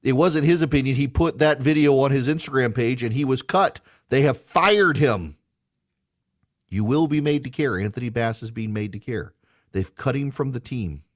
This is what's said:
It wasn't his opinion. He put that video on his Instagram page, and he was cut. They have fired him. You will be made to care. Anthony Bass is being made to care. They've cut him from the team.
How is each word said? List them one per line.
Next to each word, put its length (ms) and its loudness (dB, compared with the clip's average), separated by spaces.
It 100 0
wasn't 320 2
his 160 4
opinion. 360 0
He 120 0
put 300 0
that 240 2
video 380 4
on 100 2
his 180 0
Instagram 460 -2
page, 280 -2
and 120 -4
he 100 0
was 160 0
cut. 400 0
They 120 2
have 140 2
fired 600 2
him. 400 0
You 160 -2
will 220 2
be 140 0
made 240 0
to 60 -8
care. 280 -2
Anthony 300 -4
Bass 340 -4
is 80 -10
being 220 -6
made 200 -4
to 60 -12
care. 340 -8
They've 240 -4
cut 220 -4
him 160 -4
from 180 -4
the 80 -8
team. 460 -8